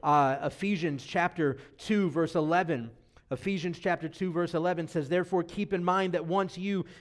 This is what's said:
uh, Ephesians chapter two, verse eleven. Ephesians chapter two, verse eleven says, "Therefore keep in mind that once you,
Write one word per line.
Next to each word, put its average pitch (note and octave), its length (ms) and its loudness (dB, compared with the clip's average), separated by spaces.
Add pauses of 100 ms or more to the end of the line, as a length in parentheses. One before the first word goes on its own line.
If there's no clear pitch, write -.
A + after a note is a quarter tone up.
uh, C#3+ 400 4
Ephesians D#3 640 -2
chapter E3+ 540 0 (180)
two, G3+ 320 2
verse D#3+ 260 0
eleven. D#3 560 0 (400)
Ephesians F3 480 -2
chapter E3 300 0
two, F#3 200 -4
verse E3+ 240 0
eleven E3+ 320 0
says, D3+ 220 -2
"Therefore F3 360 2
keep F#3+ 280 -4
in F#3 100 0
mind F#3 320 2
that D#3+ 120 -2
once F#3 320 0
you, F#3+ 260 -2 (180)